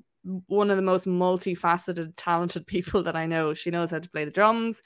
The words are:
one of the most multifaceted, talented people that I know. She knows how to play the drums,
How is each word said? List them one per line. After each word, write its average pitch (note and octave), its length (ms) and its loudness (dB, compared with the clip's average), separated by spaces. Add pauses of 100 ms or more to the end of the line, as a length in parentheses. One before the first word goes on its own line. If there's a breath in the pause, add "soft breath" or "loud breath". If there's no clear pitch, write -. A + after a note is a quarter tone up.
(480)
one G3+ 220 2
of G3 60 4
the F#3+ 60 2
most F#3 240 2
multifaceted, F3+ 1120 0
talented E3+ 500 -2
people F#3 380 -2
that E3+ 100 -2
I D#3+ 120 -2
know. D#3+ 280 0
She F3 160 -6
knows E3+ 220 -2
how D#3+ 80 -4
to F3 100 -14
play D3+ 140 -6
the D3 80 -8
drums, A3+ 540 2